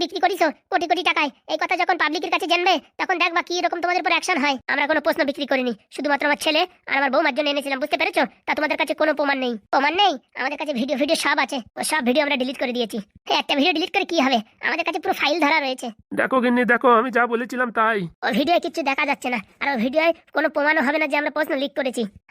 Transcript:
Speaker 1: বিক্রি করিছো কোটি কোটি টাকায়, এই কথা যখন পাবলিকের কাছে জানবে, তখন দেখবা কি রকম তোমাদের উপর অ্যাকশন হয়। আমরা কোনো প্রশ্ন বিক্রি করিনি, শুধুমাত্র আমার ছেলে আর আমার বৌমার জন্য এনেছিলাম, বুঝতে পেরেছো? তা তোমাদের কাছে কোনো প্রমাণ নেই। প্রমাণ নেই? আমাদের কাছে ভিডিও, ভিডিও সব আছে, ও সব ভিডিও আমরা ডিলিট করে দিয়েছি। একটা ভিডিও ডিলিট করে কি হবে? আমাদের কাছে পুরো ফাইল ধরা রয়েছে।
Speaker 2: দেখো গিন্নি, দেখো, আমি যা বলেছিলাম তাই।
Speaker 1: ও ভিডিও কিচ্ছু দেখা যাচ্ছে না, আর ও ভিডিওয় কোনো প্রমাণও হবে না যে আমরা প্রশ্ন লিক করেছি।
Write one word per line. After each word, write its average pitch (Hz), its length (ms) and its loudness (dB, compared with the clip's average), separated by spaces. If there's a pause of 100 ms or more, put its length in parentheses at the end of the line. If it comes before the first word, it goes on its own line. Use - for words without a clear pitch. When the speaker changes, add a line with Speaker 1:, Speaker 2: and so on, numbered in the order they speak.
Speaker 1:
বিক্রি 339 200 -6
করিছো 359 220 2 (260)
কোটি 349 180 0
কোটি 359 180 2
টাকায়, 320 220 0 (220)
এই 311 100 -2
কথা 359 200 -2
যখন 359 200 2
পাবলিকের 311 320 -2
কাছে 349 180 -2
জানবে, 359 220 4 (260)
তখন 349 220 0
দেখবা 349 260 2
কি 349 60 -4 (120)
রকম 349 180 -2
তোমাদের 359 180 0
উপর 349 120 2
অ্যাকশন 330 300 0
হয়। 277 120 0 (160)
আমরা 285 180 0
কোনো 311 160 2
প্রশ্ন 320 140 0 (100)
বিক্রি 269 220 -6
করিনি, 254 200 0 (220)
শুধুমাত্র 285 340 -2
আমার 294 160 0
ছেলে 311 160 2 (300)
আর 262 100 -2
আমার 277 140 0
বৌমার 294 220 2
জন্য 294 140 0
এনেছিলাম, 277 320 -4
বুঝতে 302 180 -2
পেরেছো? 330 220 0 (240)
তা 311 120 -2
তোমাদের 294 220 0
কাছে 311 200 2
কোনো 311 180 4
প্রমাণ 277 260 0
নেই। 240 100 -2 (180)
প্রমাণ 294 200 4 (100)
নেই? 381 100 6 (280)
আমাদের 285 200 -4
কাছে 302 200 -6
ভিডিও, 269 220 -2
ভিডিও 302 220 2
সব 294 200 2
আছে, 269 140 -4 (200)
ও - 20 -12 (100)
সব 311 180 0
ভিডিও 277 160 4
আমরা 285 160 0
ডিলিট 254 220 -4
করে 247 140 -2
দিয়েছি। 233 220 -4 (420)
একটা 302 180 -4
ভিডিও 330 180 4
ডিলিট 349 180 -2
করে - 180 0
কি 339 120 -2
হবে? 262 140 2 (280)
আমাদের 320 220 -2
কাছে 339 140 -4
পুরো 370 180 -2
ফাইল 302 240 2
ধরা 302 200 4
রয়েছে। 262 220 -6 (340)
Speaker 2:
দেখো 233 240 0
গিন্নি, 247 180 4 (100)
দেখো, 240 160 4 (120)
আমি 262 160 -2
যা 233 60 4 (120)
বলেছিলাম 247 340 -2 (100)
তাই। 220 220 2 (240)
Speaker 1:
ও 202 40 -2 (100)
ভিডিও 311 260 2
কিচ্ছু 330 160 -4 (100)
দেখা 294 200 -2
যাচ্ছে 262 240 -4
না, 233 40 -4 (220)
আর 262 140 -2
ও - 0 - (100)
ভিডিওয় 311 240 2 (280)
কোনো 302 180 2
প্রমাণও 302 320 2
হবে 294 160 0
না 311 100 2
যে 302 80 0
আমরা 294 160 -4
প্রশ্ন 302 160 -2 (100)
লিক 277 160 -6
করেছি। 254 240 -4 (280)